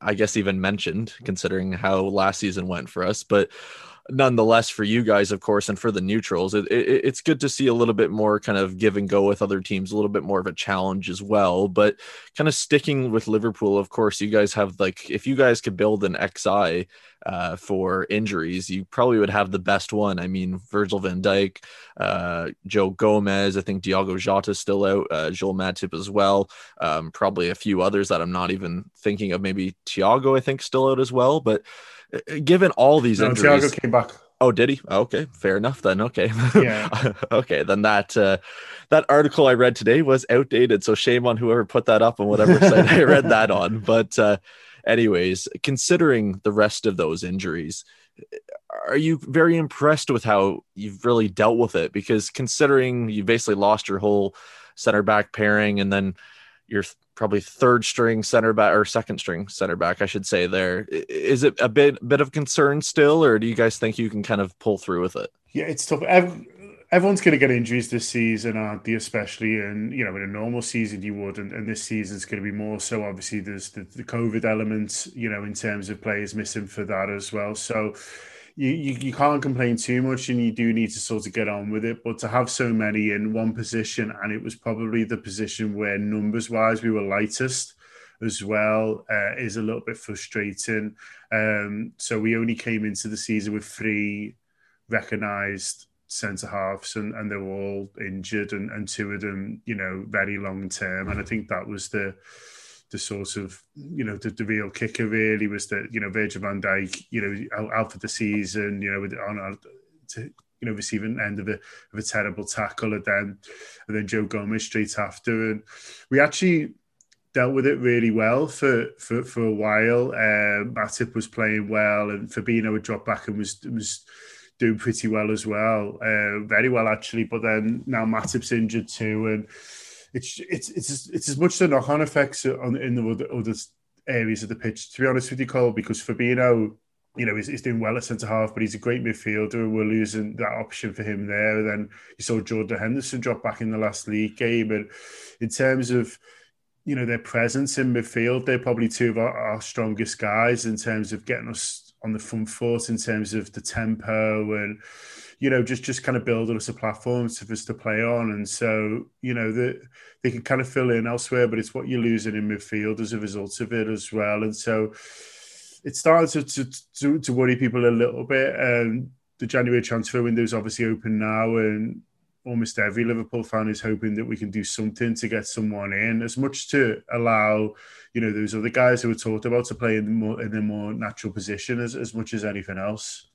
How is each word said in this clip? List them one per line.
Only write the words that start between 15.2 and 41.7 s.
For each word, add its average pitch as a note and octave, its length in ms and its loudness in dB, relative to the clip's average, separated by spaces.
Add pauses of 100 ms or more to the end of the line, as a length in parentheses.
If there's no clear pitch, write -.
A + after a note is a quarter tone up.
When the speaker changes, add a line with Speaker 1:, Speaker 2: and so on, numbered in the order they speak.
Speaker 1:
you C3+ 80 0
guys B2+ 280 4
could G2 140 -4
build G#2 280 2
an F#2 120 0
X - 300 -4
I, F2+ 400 2 (400)
uh, F2+ 280 -4
for F#2+ 540 -2
injuries, F#2 600 -2
you F#2 160 -6
probably B2 320 2
would G2+ 100 4
have G2 220 0
the G2 80 -2
best G2 340 -2
one. G2+ 260 0
I F2 80 -4
mean, F#2 320 -4 (120)
Virgil G2+ 300 0
van F#2 200 -2
Dijk, G2 380 2 (400)
uh, F2 500 -2 (180)
Joe F#2+ 220 2
Gomez, G2 720 2
I - 20 0
think F#2+ 220 -4
Diogo F#2+ 340 0
Jota G2 360 0
is F#2+ 60 -4
still G2 280 0
out, G2 240 2
uh, D#2 200 -2
Joel F#2+ 240 -2
Matip F#2 380 -4
as F#2+ 160 -8
well, G2 400 4 (320)
um, D#2+ 320 -2
probably F#2 380 0
a F#2 40 -4
few F#2+ 280 0
others G2+ 260 2
that E2 140 2
I'm F2 100 -4
not F2+ 180 -2
even F#2 460 -6
thinking G#2 360 -2
of. F#2 100 0
Maybe F#2+ 320 -2 (100)
Thiago, B2+ 500 4
I C3 60 4
think, C3+ 220 -2
still C3 280 2
out C3 80 2
as B2+ 140 0
well. C3 280 4
But, A2+ 200 2 (540)
uh, - 280 -8
given F3+ 280 6
all C#3+ 300 8
these A2+ 200 4
Speaker 2:
No, A2 60 6
Speaker 1:
injuries, C#3 380 6
Speaker 2:
Thiago - 180 0
came B2 80 0
back. A#2 220 4 (280)
Speaker 1:
Oh, B2+ 100 8
did A#2 200 4
he? C#3 180 -2
Oh, G2 120 4
okay, B2 340 0
fair F#2+ 240 0
enough B2 240 -2
then. F#2+ 180 2
Okay. A2 320 0 (100)
<laughs> B2 120 4
Speaker 2:
Yeah. A2 580 4 (180)
Speaker 1:
Okay, F#2 340 2
then G2 180 2
that, G#2 340 2
uh, F#2+ 220 6 (500)
that D#3 220 6
article D3 360 8
I B2+ 60 8
read B2 240 6
today A#2 240 6
was C3 300 4
outdated, A#2+ 540 6
so A2 100 4
shame A#2+ 320 2
on A#2 100 4
whoever A#2 300 2
put - 180 2